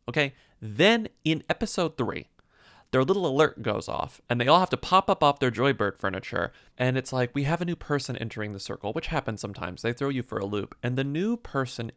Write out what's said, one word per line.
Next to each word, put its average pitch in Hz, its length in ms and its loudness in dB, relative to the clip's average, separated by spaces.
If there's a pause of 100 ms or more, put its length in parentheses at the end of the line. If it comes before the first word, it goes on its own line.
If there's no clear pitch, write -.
Okay? 139 260 0 (280)
Then 190 460 4 (160)
in 156 260 0
episode 185 480 -2
three, 98 300 -4 (640)
their 127 120 4
little 185 220 2
alert 139 380 2
goes - 260 -2
off, - 400 -6
and 120 100 0
they 123 80 2
all 165 120 8
have 185 100 2
to - 80 2
pop - 320 2
up 185 140 4
off 143 160 4
their 127 100 4
Joybird 110 480 0
furniture, 95 540 -4 (260)
and 127 200 2
it's 131 160 -4
like, 127 200 0
"We 143 100 0
have 165 180 0
a 175 40 -2
new 175 120 -2
person 135 400 -4
entering 107 340 -6
the 98 80 -10
circle," - 340 -6
which 160 140 -4
happens 120 340 -4
sometimes. 92 400 -10
They 117 120 -2
throw 139 160 -2
you 131 120 -2
for 107 160 -6
a 101 80 -2
loop, 104 380 -4
and 123 140 0
the 135 80 0
new 185 320 -2
person 127 600 -6